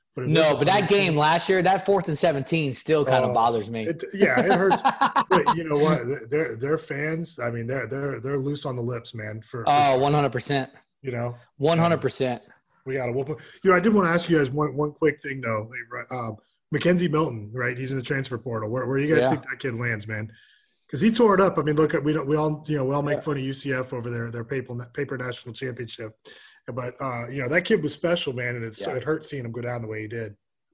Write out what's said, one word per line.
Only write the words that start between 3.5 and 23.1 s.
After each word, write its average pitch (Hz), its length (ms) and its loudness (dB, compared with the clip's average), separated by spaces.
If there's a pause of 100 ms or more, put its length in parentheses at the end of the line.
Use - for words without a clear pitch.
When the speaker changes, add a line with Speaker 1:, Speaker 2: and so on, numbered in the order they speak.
Speaker 2:
me. 113 160 -6
Speaker 1:
it, 165 180 -6 (100)
yeah, 156 260 4
it 190 120 4
hurts. 180 300 4
Speaker 2:
<laughs> 262 480 2
Speaker 1:
But - 260 4
you 165 80 -4
know 151 120 0
what? 147 260 4 (260)
Their, 147 280 -2
their 139 200 -2
fans, 156 600 -6
I 120 120 -4
mean, 117 160 -6
they're, 127 200 -4
they're, 135 340 -6
they're 139 180 -4
loose 139 280 -4
on 131 100 -4
the 120 60 -4
lips, 120 320 -6
man. 107 280 -10
For, 117 220 -10
for - 40 -
Speaker 2:
Oh, 143 240 6
Speaker 1:
sure. 127 80 4
Speaker 2:
one 143 120 4
hundred 143 200 4
percent. 131 380 -2 (320)
Speaker 1:
You 131 100 -6
know? 120 240 -4 (200)
Speaker 2:
One 156 220 2
hundred 165 240 4
percent. 127 440 -2 (380)
Speaker 1:
We 131 100 -6
gotta 123 180 -2
whoop 131 180 -4
'em. 151 60 -8 (260)
You 190 80 4
know, 180 60 6
I 180 40 4
did 214 140 4
wanna 180 160 4
ask 170 180 0
you 165 80 6
guys 139 140 4
one, 143 260 -2
one 147 160 0
quick 147 300 0
thing, 135 180 -8
though. 113 300 -4 (400)
Um, 117 260 -6 (360)
Mackenzie 175 360 2
Milton, 127 440 0
right? 123 260 -4
He's 131 120 -6
in 135 60 -4
the 131 60 -4
transfer 135 360 -4
portal. 110 300 -6
Where, 123 180 -4
where 135 120 0
do 143 80 0
you 156 80 2
guys 143 100 6
Speaker 2:
Yeah. 131 60 4
Speaker 1:
think 135 120 0
that 131 180 -10
kid 127 140 -4
lands, 113 340 -4
man? 110 220 -6 (600)
'Cause 135 100 -6
he 220 120 4
tore 226 220 6
it 185 60 6
up. 180 160 4
I 156 60 2
mean, 147 140 0
look 156 180 4
at, 147 80 0
we 151 100 2
don't, 147 160 -2
we 151 80 2
all, 151 300 0
you 151 100 0
know, 135 80 0
we 135 100 0
all 143 80 0
make 147 160 0